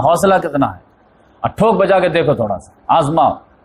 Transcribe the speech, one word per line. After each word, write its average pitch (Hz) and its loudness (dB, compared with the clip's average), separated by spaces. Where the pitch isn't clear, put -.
हौसला 190 2
कितना 143 -4
है, 98 -14
और 113 -4
ठोक 214 0
बजा 190 2
के 180 0
देखो, 151 0
थोड़ा 101 -4
सा - -6
आजमाओ, 151 0